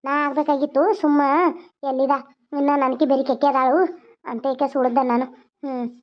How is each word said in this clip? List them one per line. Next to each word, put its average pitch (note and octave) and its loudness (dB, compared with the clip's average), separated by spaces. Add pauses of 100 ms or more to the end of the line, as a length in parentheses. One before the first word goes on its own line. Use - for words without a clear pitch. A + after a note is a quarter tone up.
ನಾ C4+ -2
ಆಗ್ಬೇಕಾಗಿತ್ತು D4 0
ಸುಮ್ಮ D4 2 (640)
ಎಲ್ಲಿದ C4+ 0 (380)
ಇನ್ನ C#4+ 0
ನನಗೆ C4 0
ಬೇರೆ C4+ 2
ಕೆಕ್ಕೆ C4+ 0
ಅದಾಳು C4 2 (460)
ಅಂತ A#3 -8
ಈಕೆ C4+ -2
ಸುಳ್ದ B3+ 0
ನಾನು. B3 0 (340)
ಹ್ಮ್. B3+ -6 (160)